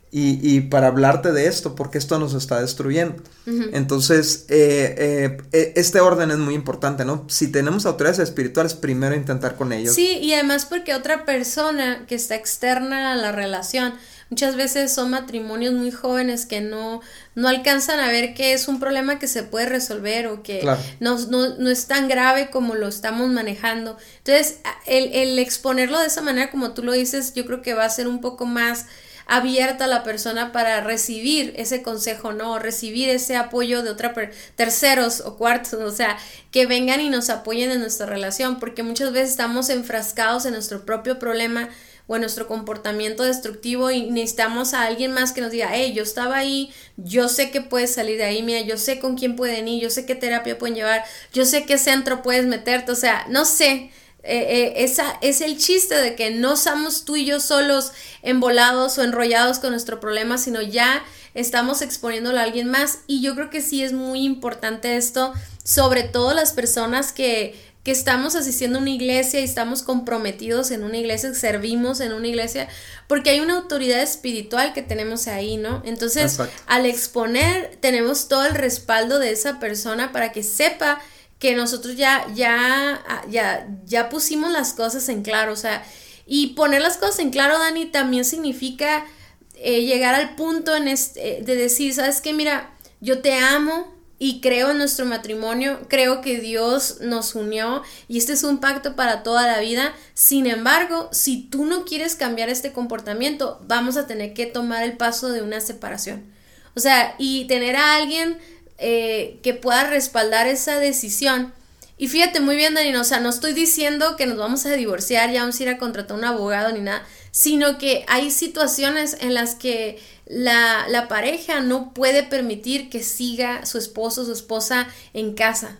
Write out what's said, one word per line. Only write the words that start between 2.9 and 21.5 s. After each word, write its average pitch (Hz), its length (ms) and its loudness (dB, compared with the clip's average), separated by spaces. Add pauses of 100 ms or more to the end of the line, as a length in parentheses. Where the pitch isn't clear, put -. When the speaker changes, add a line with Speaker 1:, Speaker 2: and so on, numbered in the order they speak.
Speaker 2:
Ujú. 233 240 -2
Speaker 1:
Entonces, 139 760 2
eh, 143 480 6
eh, 143 400 0 (160)
eh, 160 240 4
este 175 240 6
orden 175 300 6
es 151 60 2
muy 143 160 0
importante, 135 520 -2
¿no? 143 240 -2
Si - 180 2
tenemos 147 380 2
autoridades 175 340 2
espirituales, 160 540 0
primero 135 420 0
intentar 131 400 -2
con 127 160 -2
ellos. 117 240 0
Speaker 2:
Sí, 349 260 2
y 302 120 0
además 285 320 2
porque 349 300 -4
otra 302 280 -2
persona 269 840 -2
que 247 80 -4
está 226 200 -4
externa 262 760 -2
a - 20 0
la 214 160 0
relación, 202 640 -2 (360)
muchas 269 280 0
veces 269 340 0
son 247 200 0
matrimonios 240 640 -2
muy 247 160 0
jóvenes 247 540 -2
que 208 140 -4
no, 220 400 -6 (360)
no 240 120 2
alcanzan 277 540 2
a 254 80 2
ver 240 240 0
que 262 180 2
es 262 160 2
un 262 140 -2
problema 269 360 0
que 277 120 -6
se 220 140 -4
puede 226 240 -4
resolver 226 600 -2
o 214 160 -8
que 196 160 -6
Speaker 1:
Claro. 139 220 0 (180)
Speaker 2:
no, 240 180 0 (100)
no, 254 300 0